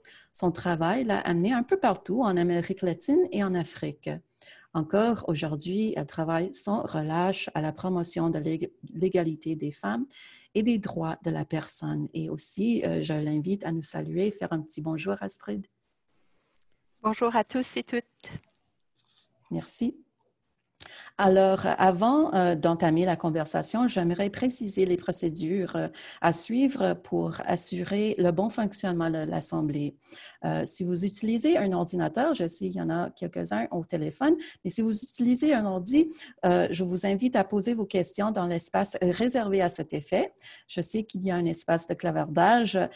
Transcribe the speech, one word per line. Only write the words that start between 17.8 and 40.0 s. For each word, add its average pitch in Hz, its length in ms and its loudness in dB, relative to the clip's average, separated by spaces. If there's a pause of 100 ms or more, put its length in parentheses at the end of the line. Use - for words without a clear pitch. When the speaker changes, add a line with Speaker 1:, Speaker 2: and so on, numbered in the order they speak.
Speaker 2:
toutes. 240 200 -4 (1500)
Speaker 1:
Merci. 165 440 -4 (1200)
Alors, 190 420 6 (180)
avant, 220 560 4
euh, 180 220 4
d'entamer 165 500 4
la 175 100 2
conversation, 165 720 0
j'aimerais 185 440 0
préciser 208 540 -2
les 180 120 2
procédures, 170 760 -2
euh, 160 120 -2 (340)
à 165 120 4
suivre 226 640 2
pour 170 500 -4
assurer 190 720 0
le 175 140 4
bon 190 180 0
fonctionnement 180 600 -2
de 156 180 -2
l'Assemblée. 151 680 -2 (480)
Euh, 160 220 -2
si - 180 -2
vous 175 220 0
utilisez 226 520 0
un 190 160 0
ordinateur, 175 600 0
je 185 140 -2
sais 185 220 -2
qu'il 185 80 -6
y 175 40 -4
en 165 80 -2
a 170 220 -2
quelques-uns 175 580 -4
au 165 160 -4
téléphone, 175 500 0 (280)
mais 180 80 -2
si - 100 2
vous 220 220 0
utilisez 254 500 2
un 220 120 2
ordi, 208 440 2 (360)
euh, 180 260 6
je 175 120 -2
vous 180 220 -2
invite 202 300 2
à 202 80 4
poser 214 320 0
vos 214 100 -2
questions 202 460 0
dans 190 160 0
l'espace 180 540 0
réservé 196 600 2
à 175 80 4
cet 160 240 -4
effet. 185 400 -2 (340)